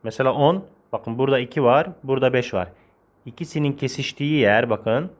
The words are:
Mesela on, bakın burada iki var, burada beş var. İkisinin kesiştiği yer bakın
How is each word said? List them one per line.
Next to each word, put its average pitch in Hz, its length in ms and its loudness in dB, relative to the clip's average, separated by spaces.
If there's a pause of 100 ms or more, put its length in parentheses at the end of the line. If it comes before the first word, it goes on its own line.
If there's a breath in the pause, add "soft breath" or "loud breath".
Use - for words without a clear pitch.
Mesela 127 300 0
on, 165 320 2 (260)
bakın 113 260 -6
burada 135 220 2
iki 127 240 -4
var, 139 260 4 (140)
burada 131 300 0
beş 123 200 -2
var. 90 140 -2 (580 soft breath)
İkisinin 147 480 -4
kesiştiği 143 640 -4
yer 113 300 4
bakın 117 500 -2